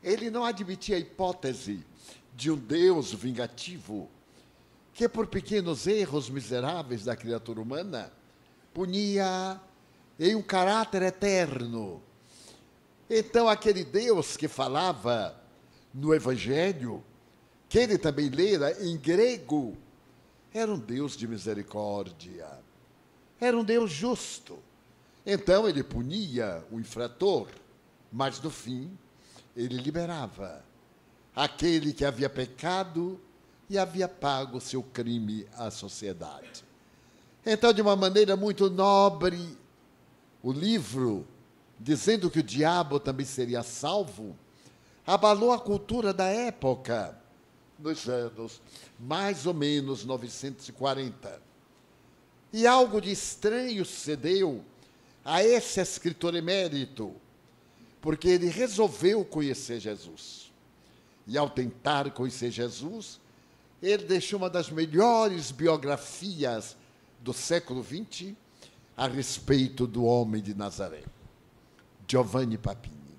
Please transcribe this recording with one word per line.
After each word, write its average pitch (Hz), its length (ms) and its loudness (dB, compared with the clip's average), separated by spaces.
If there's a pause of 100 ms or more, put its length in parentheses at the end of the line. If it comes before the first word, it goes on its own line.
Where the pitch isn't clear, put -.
Ele 220 260 0
não 233 140 -2
admitia 190 540 -4
a - 20 0
hipótese 131 840 -6 (500)
de 127 160 -2
um 151 60 0
Deus 156 560 4
vingativo, 113 960 -8 (840)
que 233 140 0
por 226 200 -2
pequenos 180 600 -2
erros 151 420 0
miseráveis 127 760 -4
da 120 100 -2
criatura 113 460 -6
humana, 135 500 -8 (600)
punia 190 840 -2 (600)
em 185 160 4
um 214 60 0
caráter 196 640 2
eterno. 127 1000 0 (1040)
Então, 226 380 4
aquele 208 360 4
Deus 190 520 2
que 151 120 -4
falava 131 920 0 (540)
no 147 200 2
Evangelho, 127 880 0 (680)
que 214 100 6
ele 208 180 4
também 147 320 0
lera 170 560 2
em 170 120 -4
grego, 151 800 2 (760)
era 220 180 -2
um 190 80 -2
Deus 123 380 -6
de 113 100 -6
misericórdia, 101 1200 -6 (920)
era 240 180 2
um 233 60 0
Deus 220 280 2
justo. - 680 -6 (680)
Então, 196 420 4
ele 143 160 0
punia 123 880 -4
o 113 80 -8
infrator, 117 680 -2 (640)
mas, 135 280 -4
no 147 120 -8
fim, 131 440 -10 (600)
ele 123 220 -4
liberava 127 840 -6 (720)
aquele 147 580 2
que 147 120 0
havia 135 240 0
pecado 175 920 -4 (500)
e 196 80 -2
havia 185 300 0
pago 135 540 -4
seu 127 220 -6
crime 113 640 -4 (100)
à 113 140 -6
sociedade. 85 920 -12 (840)
Então, 226 280 6
de 208 80 4
uma 208 140 6
maneira 190 400 6
muito 196 340 2
nobre, 180 880 4 (840)
o 127 80 -2
livro, 131 720 0 (540)
dizendo 175 500 2
que 165 100 0
o 151 40 2
diabo 147 560 2
também 135 260 -4
seria 120 380 -2
salvo, 143 760 -4 (680)
abalou 208 460 6
a 233 80 4
cultura 202 540 -2
da 185 120 0
época, 131 920 -2 (600)
nos 151 280 -6
anos 113 540 -6 (380)
mais 156 460 -4
ou 180 80 0
menos 143 520 0
novecentos 127 640 -8
e - 20 -18
quarenta. 131 720 -6 (1120)
E 226 160 6
algo 240 340 6
de 196 100 -4
estranho 220 720 -2
sucedeu 151 800 0 (600)
a 165 180 2
esse 220 380 4
escritor 170 540 -2
emérito, 160 800 -2 (840)
porque 156 280 0
ele 180 200 6
resolveu 202 800 2
conhecer 131 540 -4
Jesus. - 720 -12 (720)
E 117 120 -4
ao 143 120 0
tentar 139 600 -2
conhecer 123 400 -4
Jesus, 123 680 -8 (600)
ele 196 220 0
deixou 190 360 0
uma 185 100 -2
das 170 200 -2
melhores 170 800 4
biografias 143 1300 -2 (420)
do 123 140 -6
século 147 480 -2
vinte 185 540 -10 (600)
a 131 120 -2
respeito 131 800 0
do 117 160 -2
homem 117 380 2
de 101 120 -8
Nazaré, 95 500 -6 (1040)
Giovanni 120 500 2
Papini. 76 600 -10